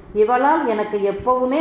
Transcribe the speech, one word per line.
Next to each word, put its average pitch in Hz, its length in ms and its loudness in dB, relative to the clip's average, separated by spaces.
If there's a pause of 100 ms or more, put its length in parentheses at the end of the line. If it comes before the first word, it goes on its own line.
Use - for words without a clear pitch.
(140)
"இவளால் 247 520 2
எனக்கு 214 320 -2
எப்பவுமே 254 640 0